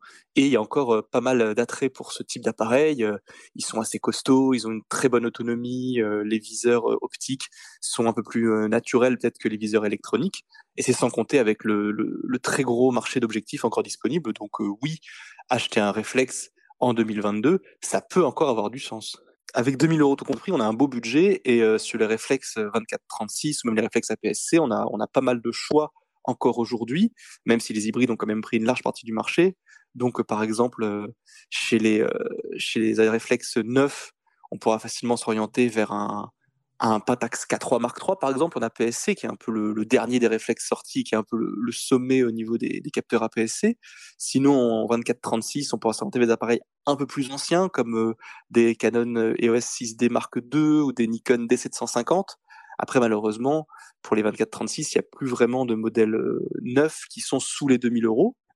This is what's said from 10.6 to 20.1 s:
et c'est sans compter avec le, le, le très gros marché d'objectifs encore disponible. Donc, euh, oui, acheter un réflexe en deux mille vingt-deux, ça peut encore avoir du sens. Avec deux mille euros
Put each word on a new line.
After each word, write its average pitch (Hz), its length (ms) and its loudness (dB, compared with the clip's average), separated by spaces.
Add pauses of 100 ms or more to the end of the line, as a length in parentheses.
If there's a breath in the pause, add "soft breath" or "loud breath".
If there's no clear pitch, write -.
et 135 60 -4
c'est 127 100 2
sans 123 160 0
compter 117 300 0
avec 107 240 2
le, 104 260 0
le, - 340 -4
le 123 140 -2
très - 240 -2
gros 127 300 4
marché 120 280 -2
d'objectifs 113 460 -2
encore 110 160 0
disponible. 123 520 -4
Donc, - 280 -10
euh, 104 80 -2 (140)
oui, 156 160 -6 (500 loud breath)
acheter 120 300 0
un 104 120 4
réflexe - 600 -2 (280 soft breath)
en 123 140 4
deux 113 100 2
mille 107 180 -2
vingt-deux, 107 420 2 (180 soft breath)
ça - 180 -2
peut - 240 2
encore 143 260 2
avoir 107 200 0
du 127 100 -8
sens. - 380 -12 (360)
Avec 127 240 0
deux 160 100 4
mille 160 140 2
euros 139 160 6